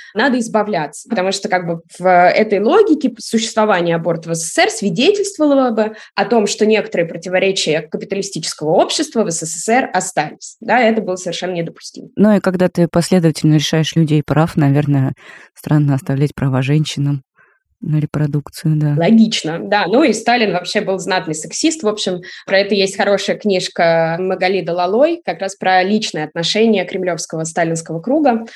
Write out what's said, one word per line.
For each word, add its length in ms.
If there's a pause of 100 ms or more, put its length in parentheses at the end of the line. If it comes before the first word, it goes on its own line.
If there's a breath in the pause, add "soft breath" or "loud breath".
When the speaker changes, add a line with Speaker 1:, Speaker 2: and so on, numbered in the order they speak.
(140 loud breath)
Speaker 1:
надо 240
избавляться. 720
Потому 240
что 160
как 180
бы 140 (180)
в 80 (220)
этой 320
логике 580
существование 800
абортов 360
в 40
С 80
С 100
С 40
Р 120
свидетельствовало 1000
бы 240 (200 loud breath)
о 100
том, 220
что 200
некоторые 420
противоречия 560 (260)
капиталистического 800
общества 520
в 60
С 160
С 180
С 40
Р 260
остались. 640
Да, 200
это 220
было 140
совершенно 380
недопустимо. 640
Speaker 2:
Ну 200
и 40
когда 280
ты 200
последовательно 640
лишаешь 420
людей 280
прав, 320
наверное, 580 (400 loud breath)
странно 400
оставлять 400
права 280
женщинам, 600 (640 soft breath)
на 160
репродукцию, 760
да. 200
Speaker 1:
Логично, 640
да. 260
Ну 160
и 100
Сталин 400
вообще 280
был 180
знатный 360
сексист. 480
В 60
общем, 340 (240 loud breath)
про 140
это 140
есть 220
хорошая 400
книжка 840
Магали 420
Далалой, 640
как 160
раз 160
про 260
личные 420
отношения 600
кремлевского 600
сталинского 560
круга, 440 (120)